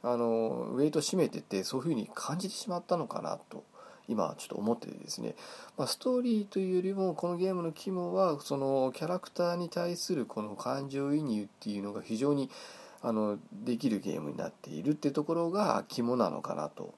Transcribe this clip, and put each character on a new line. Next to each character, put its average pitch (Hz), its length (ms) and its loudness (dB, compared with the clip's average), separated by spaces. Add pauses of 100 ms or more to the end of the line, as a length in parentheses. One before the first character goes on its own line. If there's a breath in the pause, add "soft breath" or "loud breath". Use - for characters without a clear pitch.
あ 120 140 2
の、 113 560 2
ウ 123 60 0
ェ 143 80 6
イ 156 40 4
ト 151 120 2
占 190 160 0
め 139 100 4
て 113 140 -6
て、 95 200 -2
そ 131 160 -4
う - 20 0
い 131 40 -10
う - 40 0
ふ - 20 2
う 147 40 2
に 107 200 -2
感 160 240 -4
じ 190 100 -2
て - 60 -6
し - 160 -8
ま 175 80 -2
っ 175 80 -6
た 175 100 2
の 151 100 -2
か - 140 -4
な - 180 -4 (120)
と、 - 140 -12 (420 loud breath)
今 104 300 0
ち - 80 -12
ょ - 20 -12
っ - 20 -16
と - 80 -8
思 110 180 2
っ 117 40 -2
て - 100 4
て - 100 2
で - 100 -14
す - 140 -6
ね、 - 120 -4 (440 loud breath)
ま 143 60 0
あ、 - 40 -2
ス - 100 -2
ト 254 200 2
ー - 20 4
リ 233 220 4
ー - 20 -2
と 196 140 -2
い 185 140 2
う 185 40 4
よ 180 60 4
り 190 100 0
も、 190 220 2
こ 175 140 0
の 175 100 0
ゲ 190 120 4
ー 185 40 0
ム 175 80 0
の 165 100 -2
肝 180 420 -2
は、 180 260 6
そ 139 180 -2
の 135 360 4
キ 160 100 -4
ャ 156 40 -2
ラ 180 100 0
ク - 120 -8
タ 175 220 2
ー 175 40 0
に 175 140 -2
対 175 260 0
す - 180 -2
る 123 120 0
こ - 160 -4
の 104 140 -6
感 135 340 -4
情 139 240 2
移 156 80 4
入 110 220 0
っ - 20 -8
て - 240 -8
い 101 100 0
う - 20 -2
の 101 120 -4
が 92 80 -6
非 110 160 -2
常 143 160 4
に、 135 160 0 (520 loud breath)
あ 120 100 0
の、 107 260 2 (140)
で 117 260 -2
き 127 100 2
る 101 120 4
ゲ 82 180 -2
ー - 20 -2
ム 73 100 -6
に - 60 -8
な 85 120 -4
っ - 40 -8
て - 180 -18
い 80 120 -6
る 135 100 2
っ - 20 4
て 147 160 0
と 147 140 0
こ 165 100 0
ろ 170 160 2
が 175 380 2
肝 120 280 2
な 107 120 6
の - 140 -2
か - 120 -4
な 73 140 -2
と - 300 -10